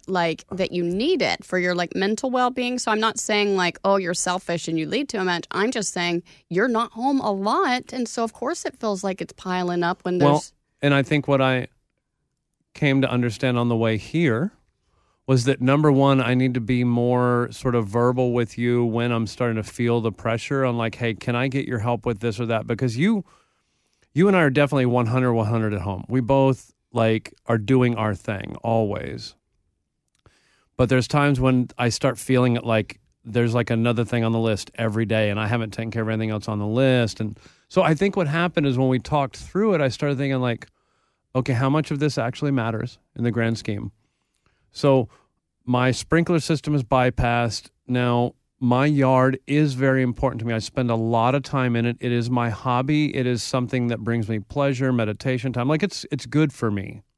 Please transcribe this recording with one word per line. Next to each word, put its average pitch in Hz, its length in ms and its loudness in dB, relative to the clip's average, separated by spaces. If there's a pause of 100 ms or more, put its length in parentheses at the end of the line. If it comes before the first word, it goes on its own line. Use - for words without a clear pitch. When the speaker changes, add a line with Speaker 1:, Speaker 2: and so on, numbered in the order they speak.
Speaker 1:
like, 170 440 -2
that 185 200 -4
you 175 140 -2
need 240 360 0
it 110 220 -2
for 185 160 -4
your, 180 160 0
like, 175 200 -4
mental 214 360 -2
well-being. 247 480 -2
So 226 140 -2
I'm 214 80 0
not 220 180 -2
saying, 208 380 0
like, 175 260 0
"Oh, 196 140 4
you're 180 160 -2
selfish 175 560 -4
and 160 100 -2
you 156 80 -4
lead 247 220 -2
too 196 160 -4
much." 175 260 -2
I'm 208 200 0
just 220 200 -4
saying 175 320 -2 (260)
you're 196 200 0
not 226 240 -2
home 262 260 -2
a 214 120 -2
lot. 247 600 0
And 240 160 -4
so, - 160 -4
of 226 80 -4
course, 285 340 -6
it - 140 -10
feels 208 240 -4
like 190 180 -4
it's - 120 -12
piling 180 500 -4
up 175 220 -2
when 180 120 -2
Speaker 2:
Well, 143 180 6
Speaker 1:
there's - 180 -4 (280)
Speaker 2:
and 143 120 2
I 139 100 2
think 147 240 -2
what 139 140 2
I 131 260 0 (1040)
came 139 280 2
to 131 80 2
understand 123 480 0
on 120 100 2
the 117 100 0
way 113 200 2
here 156 560 0 (720)
was 127 200 2
that, 135 160 0
number 143 280 4
one, 139 300 6
I 123 140 0
need 127 200 2
to 123 60 -2
be 123 240 0
more 123 640 2
sort 120 260 -2
of 113 120 0
verbal 123 460 2
with 120 240 -2
you 120 260 0
when 117 260 0
I'm 113 160 0
starting 117 300 -4
to 110 80 -4
feel 120 380 0
the 110 100 -2
pressure 120 540 -2
on, 120 120 0
like, 113 180 -4
"Hey, 113 180 -4
can 120 200 -6
I 123 140 0
get 135 180 -2
your 120 140 -4
help 117 260 -2
with 113 140 -4
this 117 220 -4
or 117 60 -4
that?" 113 200 -2
Because 117 300 -2
you, 196 260 2 (880)
you 175 140 4
and 196 80 6
I 175 60 6
are 147 80 6
definitely 139 380 2
one 120 180 2
hundred, 123 280 2
one 110 140 2
hundred 110 260 0
at 98 60 -4
home. 92 300 -6
We 127 100 0
both, 135 540 2 (180)
like, 113 420 0 (120)
are 117 120 2
doing 120 380 4
our 110 180 -2
thing - 500 -8
always. 110 720 -4 (1400)
But 123 140 2
there's 127 180 2
times 143 320 2
when 127 380 2
I 123 100 0
start 120 300 -2
feeling 123 400 2
it, 120 80 -6
like, 110 340 -2 (240)
there's, 117 300 0
like, 120 160 0
another 117 340 0
thing 113 220 -2
on 113 80 2
the 113 60 0
list 113 360 -2
every 113 300 -2
day, 107 240 0
and 101 100 -2
I 110 80 -2
haven't 113 240 -2
taken 113 200 -8
care 117 100 -4
of 110 80 -2
anything 110 220 -2
else 107 180 -6
on 104 100 -2
the 101 80 -2
list. 123 540 2
And 107 180 -8 (300)
so 185 120 2
I 160 120 4
think 196 240 0
what 175 100 0
happened 165 400 0
is 123 100 0
when 131 120 2
we 127 100 2
talked 139 380 -2
through 208 360 0
it, 160 60 2
I 139 80 2
started 143 300 -2
thinking, 135 240 -2
like, 120 260 -4 (680)
"Okay, 131 200 0
how 131 160 2
much 151 220 0
of 147 80 -2
this 147 180 0
actually 127 340 -2
matters 113 480 -2 (160)
in 117 80 -4
the 120 80 0
grand 113 260 0
scheme?" 104 360 -8 (840)
So 135 320 4 (580)
my 123 260 2
sprinkler 165 480 0
system 151 340 -2
is 139 100 0
bypassed. 120 840 0 (180)
Now, 123 460 0 (260)
my 127 280 4
yard 131 580 4
is 143 300 2
very 131 260 2
important 123 380 -2
to 113 80 -6
me. 117 80 -2
I - 20 0
spend 123 320 -4
a 117 60 0
lot 117 400 2
of 139 80 0
time 127 320 -2
in 117 100 0
it. 120 140 -2
It 123 120 -2
is 120 200 0
my 120 180 0
hobby. 131 680 0
It 123 120 -2
is 120 160 -2
something 123 460 -2
that 113 100 -4
brings 113 280 -2
me 110 120 -2
pleasure, 135 520 -2
meditation 120 640 -2
time. 123 140 -2
Like, 151 160 0
it's, - 280 -6
it's 131 140 -6
good 143 260 0
for 113 200 -4
me. 98 320 -8 (140)